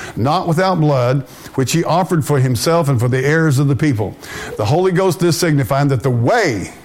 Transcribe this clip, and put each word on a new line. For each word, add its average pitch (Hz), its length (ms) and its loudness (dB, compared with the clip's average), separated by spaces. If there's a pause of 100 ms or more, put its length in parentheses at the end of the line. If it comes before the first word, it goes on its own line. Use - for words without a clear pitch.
(180)
not 156 320 0
without 180 320 0
blood, 135 400 2 (340)
which 131 160 0
he 165 140 0
offered 165 400 0
for 143 160 2
himself 139 480 0
and 131 100 0
for 120 80 0
the 131 180 0
errors 156 320 2
of 139 120 2
the 139 80 2
people. 110 400 -2 (400)
The 107 80 -2
Holy 180 260 2
Ghost 180 300 0
this 170 180 2
signifying 143 480 0
that 131 160 0
the 135 80 0
way 123 640 0 (100)